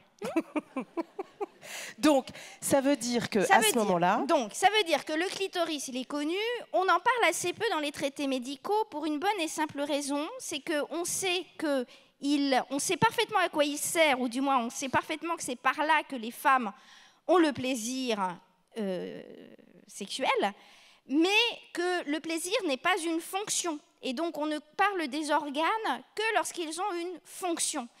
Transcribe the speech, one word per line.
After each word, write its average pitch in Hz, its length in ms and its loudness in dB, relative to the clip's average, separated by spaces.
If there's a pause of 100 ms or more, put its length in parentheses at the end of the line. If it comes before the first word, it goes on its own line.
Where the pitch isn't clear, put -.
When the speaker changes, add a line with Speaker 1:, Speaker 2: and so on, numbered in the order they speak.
(220)
Speaker 1:
<laughs> 494 140 -6 (1600)
Speaker 2:
Donc, 269 300 4 (340)
ça 277 200 4
veut 277 160 4
dire 226 340 -2
que, 190 140 4
Speaker 1:
Ça 381 100 6
Speaker 2:
à - 40 8
Speaker 1:
veut 427 80 4
Speaker 2:
ce 415 60 2
Speaker 1:
dire, 226 120 2
Speaker 2:
moment-là, 190 420 2
Speaker 1:
donc, 254 260 2
ça - 140 4 (100)
veut 427 80 4
dire 320 200 0
que 311 80 -6
le 320 140 0
clitoris, 349 600 -4
il 247 100 -8
est 254 80 -4
connu. 294 320 -4 (360)
On 359 100 2
en 381 40 0
parle 403 420 4
assez 349 240 0
peu 381 180 -6
dans 330 80 0
les 294 140 -2
traités 285 340 -4
médicaux 269 640 -2
pour 302 160 -6
une 302 140 -2
bonne 392 200 0
et 320 60 -2
simple 302 340 -4
raison, 285 460 -2 (120)
c'est 320 200 -8
que 294 320 -2
on 339 140 -4
sait 359 420 -2 (120)
que 277 280 0 (340)
il, 277 400 2 (100)
on 277 100 -2
sait 359 160 0
parfaitement 427 420 2
à 359 100 4
quoi 302 160 2
il 294 140 -2
sert, 302 420 2
ou 247 80 0
du 233 120 -4
moins 269 180 2
on 233 120 -2
sait - 180 -6
parfaitement 320 480 -2
que - 80 -8
c'est 247 120 -6
par 269 220 0
là 302 300 2
que 269 80 -8
les 226 160 -8
femmes 254 400 2 (560)
ont 349 100 8
le 311 140 6
plaisir, 240 840 -2 (420)
euh, 185 440 -4 (640)
sexuel, - 420 -6 (800)
mais 320 200 4 (440)
que 349 380 -2
le 311 80 0
plaisir 330 360 -4 (120)
n'est 269 100 0
pas 359 300 2
une 330 140 -2
fonction. 359 580 -4 (260)
Et 254 100 -4
donc 330 220 -4
on 302 100 -2
ne 302 120 -2 (180)
parle 381 300 0
des 294 240 -4
organes 294 720 0 (140)
que 427 60 -2 (120)
lorsqu'ils 320 460 -2
ont 403 200 -2
une 339 240 -8
fonction. 311 640 -4 (140)